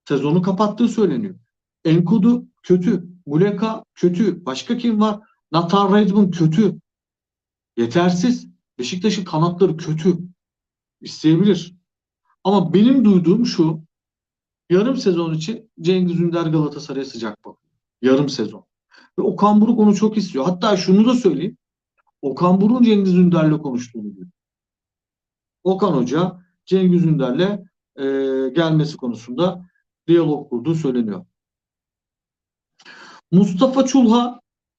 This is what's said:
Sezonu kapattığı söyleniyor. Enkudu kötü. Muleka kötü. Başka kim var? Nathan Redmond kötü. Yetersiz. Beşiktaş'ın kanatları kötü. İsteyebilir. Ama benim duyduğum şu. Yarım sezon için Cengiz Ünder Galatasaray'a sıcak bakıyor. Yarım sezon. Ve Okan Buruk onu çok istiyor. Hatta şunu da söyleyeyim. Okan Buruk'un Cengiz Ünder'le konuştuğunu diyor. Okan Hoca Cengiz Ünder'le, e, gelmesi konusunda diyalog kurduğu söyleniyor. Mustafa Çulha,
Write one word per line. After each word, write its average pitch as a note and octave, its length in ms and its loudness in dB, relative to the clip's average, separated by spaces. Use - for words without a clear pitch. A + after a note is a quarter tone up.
Sezonu D3 340 0
kapattığı G#3 460 0
söyleniyor. B2 480 -2
Enkudu G3 600 2
kötü. F3+ 440 0
Muleka G#3 580 -2
kötü. F3+ 500 -2
Başka C3 320 -6
kim A3 220 -2
var? G#3+ 200 0
Nathan F#3+ 440 2
Redmond G3+ 380 2
kötü. E3+ 460 0
Yetersiz. F3 680 0
Beşiktaş'ın F#3 440 -4
kanatları F3 540 0
kötü. F3 400 -2
İsteyebilir. F3 760 0
Ama F#3 300 0
benim A#3 320 4
duyduğum G3 400 4
şu. D#3+ 380 -2
Yarım G#3+ 280 2
sezon E3+ 360 -2
için D#3+ 380 -8
Cengiz F3 380 0
Ünder E3+ 260 -2
Galatasaray'a C#3+ 600 -4
sıcak A#2 400 -12
bakıyor. - 280 -20
Yarım C3+ 280 2
sezon. G#2+ 360 -8
Ve - 20 -2
Okan G#3 400 2
Buruk A3 180 2
onu G#3 160 4
çok G#3+ 220 -2
istiyor. F3+ 280 -4
Hatta F#3+ 320 -2
şunu G3 300 4
da B3+ 60 2
söyleyeyim. G3 440 -2
Okan F3+ 400 0
Buruk'un A#3+ 220 2
Cengiz G3+ 320 0
Ünder'le D#3+ 460 2
konuştuğunu A#2+ 540 -10
diyor. F#2 120 -20
Okan F#3+ 300 0
Hoca D#3 460 -2
Cengiz F3+ 400 2
Ünder'le, D#3 540 -2
e, C#3 80 -10
gelmesi D#3 480 0
konusunda B2+ 720 -6
diyalog D#3+ 420 0
kurduğu B2+ 260 -4
söyleniyor. A#2 500 -4
Mustafa C4 540 2
Çulha, A#3+ 540 2